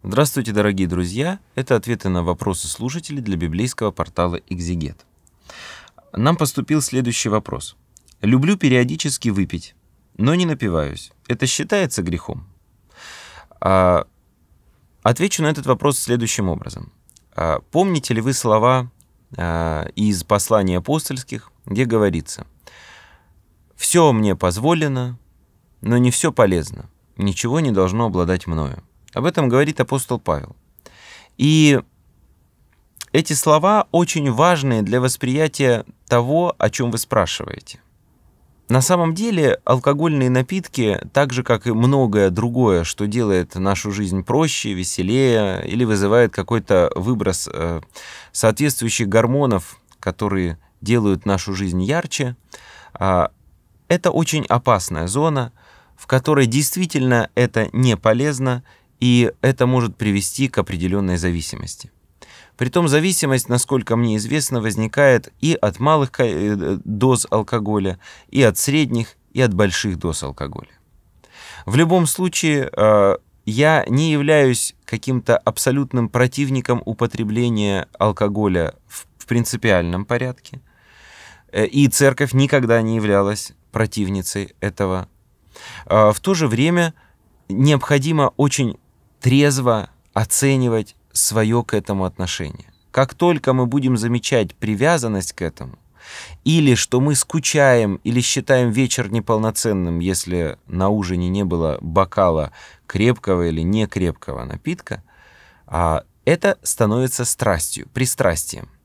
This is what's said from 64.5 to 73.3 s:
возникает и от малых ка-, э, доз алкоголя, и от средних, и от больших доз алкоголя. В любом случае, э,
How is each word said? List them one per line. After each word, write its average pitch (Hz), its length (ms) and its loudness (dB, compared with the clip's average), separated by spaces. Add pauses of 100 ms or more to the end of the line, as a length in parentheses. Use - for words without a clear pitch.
возникает 110 800 2
и 160 200 0
от 98 200 -2
малых 143 320 2
ка-, 131 120 0
э, 98 600 -2
доз 117 440 0
алкоголя, 104 720 -2 (320)
и 135 140 0
от 107 140 4
средних, 135 580 -2 (160)
и 123 80 -4
от 113 140 2
больших 95 440 0
доз 80 240 -4
алкоголя. 71 480 -10 (960)
В 98 80 -4
любом 165 320 4
случае, 156 640 -2
э, 104 440 4 (280)